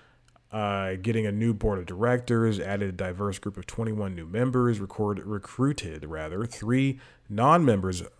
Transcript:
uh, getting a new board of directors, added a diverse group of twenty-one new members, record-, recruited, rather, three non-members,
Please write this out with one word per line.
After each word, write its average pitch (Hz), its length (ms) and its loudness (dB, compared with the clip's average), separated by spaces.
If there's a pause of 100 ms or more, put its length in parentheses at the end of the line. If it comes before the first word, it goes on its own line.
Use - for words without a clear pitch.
(520)
uh, 98 480 -2
getting 110 240 0
a 104 80 0
new 110 220 2
board 104 240 0
of 87 80 -8
directors, 113 760 2
added 98 280 -2
a 92 40 -4
diverse 95 460 -4
group - 180 -8
of 92 100 -12
twenty-one 107 480 -4
new 82 120 -10
members, 120 540 2
record-, 101 440 -2
recruited, 101 800 -2
rather, 80 400 -6
three 127 560 0 (280)
non-members, 104 760 4 (180)